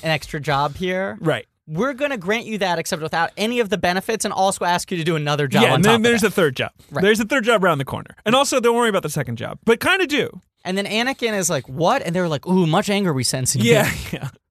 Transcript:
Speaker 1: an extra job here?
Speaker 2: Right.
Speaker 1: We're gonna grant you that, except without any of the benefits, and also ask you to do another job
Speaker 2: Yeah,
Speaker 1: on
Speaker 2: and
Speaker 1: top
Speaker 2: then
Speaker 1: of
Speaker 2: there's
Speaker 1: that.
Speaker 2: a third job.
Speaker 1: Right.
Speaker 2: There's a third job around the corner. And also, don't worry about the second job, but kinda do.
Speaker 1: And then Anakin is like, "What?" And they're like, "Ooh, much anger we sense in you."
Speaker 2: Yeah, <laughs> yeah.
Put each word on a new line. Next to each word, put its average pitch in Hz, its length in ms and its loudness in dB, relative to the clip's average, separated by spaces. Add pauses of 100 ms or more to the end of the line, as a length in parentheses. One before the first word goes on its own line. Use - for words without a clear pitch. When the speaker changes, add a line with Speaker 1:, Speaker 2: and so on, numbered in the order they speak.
Speaker 1:
an 170 60 -2
extra 156 300 -4
job 143 380 -2
here? 185 420 -4
Speaker 2:
Right. 143 280 -2 (200)
Speaker 1:
We're 185 260 -2
gonna 277 240 -4
grant 208 280 -4
you 214 140 -6
that, 175 200 0
except 160 220 -6
without 160 340 -2
any 233 240 -2
of 214 100 0
the 202 80 -2
benefits, 185 460 -2
and 202 100 -4
also 190 300 0
ask 175 260 0
you 185 80 -4
to 165 60 -2
do 165 140 0
another 147 320 0
job 196 140 4
Speaker 2:
Yeah, 196 80 6
Speaker 1:
on 131 40 4
Speaker 2:
and 170 80 4
Speaker 1:
top 214 80 6
Speaker 2:
then 226 60 6
Speaker 1:
of 220 60 0
Speaker 2:
there's 233 180 2
Speaker 1:
that. 226 60 2
Speaker 2:
a 180 40 0
third 151 240 2
job. - 160 -6 (180)
Speaker 1:
Right. 143 120 -4
Speaker 2:
There's 208 180 4
a 233 60 0
third 262 180 0
job 214 180 2
around 165 180 2
the 139 60 -2
corner. - 300 -10 (100)
And 220 120 4
also, 277 240 2
don't 233 160 2
worry 240 100 2
about 190 160 0
the 151 60 -4
second 131 260 -6
job, 113 300 -10
but 233 160 4
kinda 359 260 2
do. 294 320 -2 (240)
Speaker 1:
And 185 140 -4
then 202 80 -2
Anakin 233 520 -2
is 180 120 0
like, 147 180 -2
"What?" 175 360 0
And 170 120 -4
they're 180 140 0
like, 147 180 -4
"Ooh, 185 200 4
much 185 220 2
anger 196 220 0
we 131 140 0
sense - 280 -2
in 127 100 0
you." 226 100 6
Speaker 2:
Yeah, 208 180 4 (100)
<laughs> - 120 -10
yeah. 135 160 -8 (220)